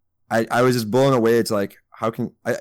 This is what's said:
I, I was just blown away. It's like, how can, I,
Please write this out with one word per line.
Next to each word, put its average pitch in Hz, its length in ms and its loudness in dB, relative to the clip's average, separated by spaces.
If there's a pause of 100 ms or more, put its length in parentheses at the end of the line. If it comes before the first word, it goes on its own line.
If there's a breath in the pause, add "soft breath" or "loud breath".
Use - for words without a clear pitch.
(320)
I, 113 200 0
I 120 120 0
was 127 120 2
just 110 160 -4
blown 135 240 2
away. 117 240 2
It's 110 120 -2
like, 101 280 -4 (120)
how 113 200 -6
can, 113 220 -8 (120)
I, - 160 -4